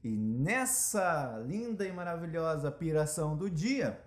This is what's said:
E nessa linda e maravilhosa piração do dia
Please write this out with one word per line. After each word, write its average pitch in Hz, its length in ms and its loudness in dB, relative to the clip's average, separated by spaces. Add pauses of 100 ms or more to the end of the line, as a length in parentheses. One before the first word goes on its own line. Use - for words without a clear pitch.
E 110 140 -2
nessa 147 1300 2
linda 208 400 -2
e 190 60 -4
maravilhosa 165 800 -2
piração 156 640 2
do 185 140 -2
dia 180 580 0